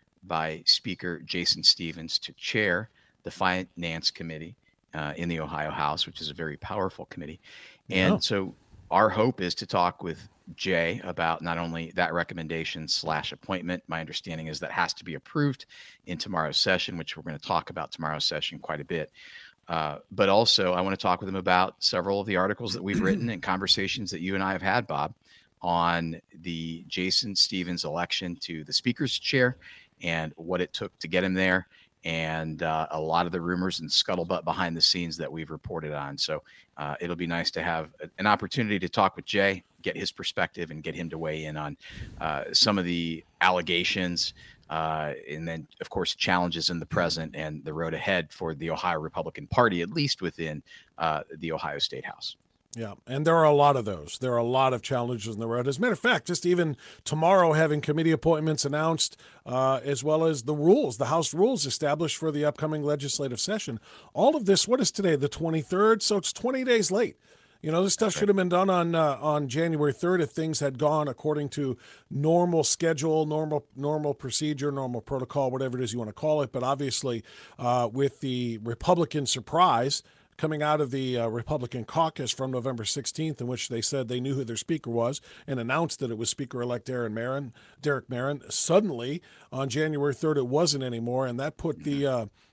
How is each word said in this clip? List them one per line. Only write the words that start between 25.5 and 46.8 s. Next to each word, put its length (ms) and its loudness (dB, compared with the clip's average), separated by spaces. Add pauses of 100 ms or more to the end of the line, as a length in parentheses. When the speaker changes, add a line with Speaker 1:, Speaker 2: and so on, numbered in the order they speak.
Speaker 1:
on 580 2 (220)
the 460 -8
Jason 480 -2
Stephens 480 -2
election 560 -4
to 240 -8
the 80 -10
speaker's 480 0
chair 360 2 (460)
and 320 -2
what 260 -2
it 120 -2
took 260 -10
to 80 -12
get 160 2
him 120 2
there, 340 2 (340)
and, 640 -4
uh, 260 0
a 100 -4
lot 240 2
of 60 -4
the 100 -4
rumors 380 -2
and 100 -10
scuttlebutt 540 0
behind 340 -2
the 40 -2
scenes 360 2
that 140 -6
we've 200 -10
reported 420 -8
on. 260 -8
So, 240 -2 (340)
uh, 220 -6
it'll 160 -4
be 120 -4
nice 260 -2
to 100 -6
have 280 -4 (120)
a, 60 -14 (100)
an 80 0
opportunity 520 0
to 100 -4
talk 260 2
with 120 -16
Jay, 360 2 (200)
get 160 -4
his 120 -4
perspective, 600 -4
and 120 -12
get 120 -6
him 160 -6
to 80 -8
weigh 260 -4
in 140 -6
on, 180 -8 (420)
uh, 260 -2 (100)
some 240 4
of 80 0
the 360 -2 (200)
allegations, 880 2 (380)
uh, 420 -2 (160)
and 180 -8
then, 200 -8 (160)
of 80 -10
course, 240 -2
challenges 560 0
in 80 -4
the 80 -10